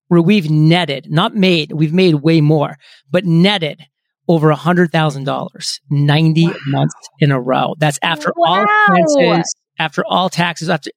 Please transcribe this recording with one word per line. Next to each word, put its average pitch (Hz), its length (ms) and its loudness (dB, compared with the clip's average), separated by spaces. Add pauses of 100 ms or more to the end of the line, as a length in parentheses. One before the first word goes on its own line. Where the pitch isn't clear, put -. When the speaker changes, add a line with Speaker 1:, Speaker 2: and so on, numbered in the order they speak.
Speaker 1:
where 170 120 2
we've 170 300 2
netted, 156 600 0
not 196 240 -2
made, 185 380 0
we've 151 200 -2
made 175 240 2
way 160 240 2
more, 147 360 0 (340)
but 180 140 -2
netted 170 560 0 (480)
over 156 220 2
a 147 60 2
hundred 175 360 0
thousand 147 320 -2
dollars, - 640 -8
ninety 151 600 2
Speaker 2:
Wow. - 60 -4 (120)
Speaker 1:
months 139 280 -2 (240)
in 147 120 2
a 135 100 0
row. 131 380 -2
That's 147 240 -2
after 175 340 -4
all 349 280 2
Speaker 2:
Wow. 415 260 2
Speaker 1:
expenses, 285 640 0 (240)
after 160 280 -4
all 185 220 -2
taxes, 170 400 -6
after 165 280 -4